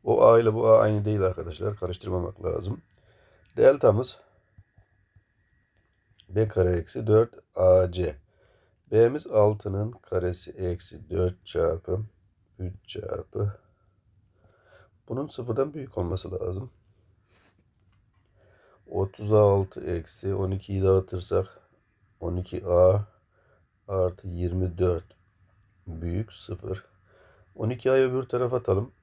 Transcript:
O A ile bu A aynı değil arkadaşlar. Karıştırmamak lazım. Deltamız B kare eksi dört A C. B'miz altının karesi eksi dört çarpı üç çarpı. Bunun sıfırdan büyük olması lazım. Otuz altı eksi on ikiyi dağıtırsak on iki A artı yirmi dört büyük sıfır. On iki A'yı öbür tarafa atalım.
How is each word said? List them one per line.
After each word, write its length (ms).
O 220
A 140
ile 140
bu 140
A 120
aynı 260
değil 160
arkadaşlar. 540
Karıştırmamak 720
lazım. 360
Deltamız 640
B 180
kare 220
eksi 380
dört 280
A 360
C. 240
B'miz 360
altının 640
karesi 600
eksi 580
dört 360
çarpı 560
üç 280
çarpı. 720
Bunun 200
sıfırdan 460
büyük 240
olması 340
lazım. 400
Otuz 460
altı 520
eksi 500
on 160
ikiyi 320
dağıtırsak 800
on 140
iki 300
A 420
artı 400
yirmi 500
dört 280
büyük 460
sıfır. 520
On 140
iki 220
A'yı 180
öbür 140
tarafa 340
atalım. 340